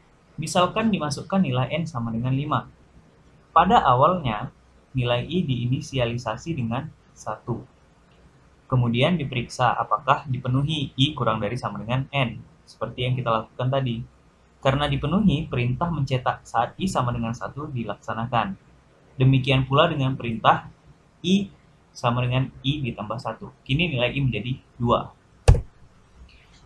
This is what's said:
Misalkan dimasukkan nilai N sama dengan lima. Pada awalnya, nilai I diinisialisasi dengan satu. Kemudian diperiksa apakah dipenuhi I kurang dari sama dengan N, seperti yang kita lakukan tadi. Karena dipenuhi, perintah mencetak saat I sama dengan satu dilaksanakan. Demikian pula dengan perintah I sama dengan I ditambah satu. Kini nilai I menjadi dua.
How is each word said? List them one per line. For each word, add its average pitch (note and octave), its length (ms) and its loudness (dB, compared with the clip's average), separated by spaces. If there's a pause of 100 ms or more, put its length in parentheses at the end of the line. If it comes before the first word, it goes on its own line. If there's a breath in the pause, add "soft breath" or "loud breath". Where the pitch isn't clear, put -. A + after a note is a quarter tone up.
(400)
Misalkan F3+ 480 0
dimasukkan D#3+ 500 -2
nilai C3 320 2
N E3 160 -2
sama A#2 240 -6
dengan A#2 220 -2
lima. C#3 340 -2 (880)
Pada F3+ 320 6
awalnya, C3+ 680 2 (460)
nilai B2 320 0
I E3+ 160 0
diinisialisasi A#2+ 1120 -4
dengan B2 320 -4 (240)
satu. - 500 -8 (1040)
Kemudian B2+ 540 2
diperiksa A#2+ 560 0
apakah B2 480 0
dipenuhi C3+ 720 -2
I D3 180 2
kurang A2+ 240 0
dari G#2+ 220 -4
sama G2+ 240 -8
dengan B2+ 260 -2
N, B2+ 300 -4 (240)
seperti B2 400 -8
yang B2+ 100 -2
kita B2 140 -4
lakukan A2+ 400 -2
tadi. C3 320 -2 (640)
Karena C#3 240 2
dipenuhi, D3+ 640 2
perintah B2+ 420 -2
mencetak C3 540 -2
saat A#2+ 340 -2
I F#3 80 0
sama B2 240 0
dengan A#2 240 -4
satu C#3 320 -10
dilaksanakan. A2+ 880 -4 (640)
Demikian C3 480 4
pula D3+ 220 6
dengan C3 260 -2
perintah A#2 560 0 (480)
I G3 320 0 (400)
sama B2 320 0
dengan B2+ 240 0 (160)
I C#3+ 160 0
ditambah A2 400 -6
satu. A2 320 -10 (160)
Kini D#3 240 2
nilai B2 240 0
I C#3 80 0
menjadi A#2 280 -2 (280)
dua. - 320 0 (1500 soft breath)